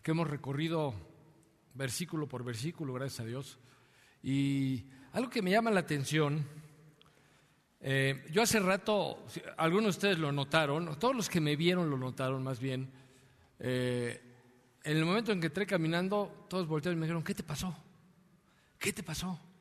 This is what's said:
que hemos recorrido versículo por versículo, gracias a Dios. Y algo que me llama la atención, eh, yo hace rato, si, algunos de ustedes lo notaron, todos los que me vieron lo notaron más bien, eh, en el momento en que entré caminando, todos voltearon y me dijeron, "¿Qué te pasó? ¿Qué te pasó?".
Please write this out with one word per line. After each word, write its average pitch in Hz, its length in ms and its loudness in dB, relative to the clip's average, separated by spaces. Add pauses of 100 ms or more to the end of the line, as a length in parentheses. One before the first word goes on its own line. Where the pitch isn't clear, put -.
que 170 80 0
hemos 160 180 0
recorrido 147 640 -2 (800)
versículo 135 540 -4
por 123 160 -8
versículo, 127 480 -4
gracias 127 260 -4
a 117 60 -6
Dios. 127 340 -8 (640)
Y 135 640 0 (300)
algo 247 160 0
que 233 120 -2
me 180 80 2
llama 226 220 6
la 190 80 6
atención, 147 680 0 (1300)
eh, 135 500 0
yo 170 120 4
hace 220 180 4
rato, 190 640 0
si, - 160 -10 (140)
algunos 175 280 4
de 190 140 2
ustedes 196 200 2
lo 151 120 2
notaron, 151 680 2
todos 254 180 2
los 202 120 -2
que 180 120 2
me 151 160 2
vieron 170 340 4
lo 139 60 0
notaron 131 480 -2
más 131 160 -4
bien, 131 400 -4 (580)
eh, 123 640 0 (600)
en 151 140 0
el 160 80 4
momento 208 280 2
en 180 80 0
que 165 80 0
entré 180 180 -2
caminando, 180 840 0
todos 180 180 -2
voltearon 160 320 0
y - 20 -2
me 160 60 0
dijeron, 165 160 -2
"¿Qué - 120 -4
te - 80 -6
pasó? 151 340 -4 (1000)
¿Qué 202 140 0
te 208 100 -8
pasó?". 165 360 -4 (220)